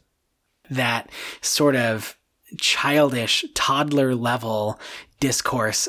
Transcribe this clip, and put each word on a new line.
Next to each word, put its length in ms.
That 400
sort 340
of 400
childish, 840
toddler 600
level 640
discourse 680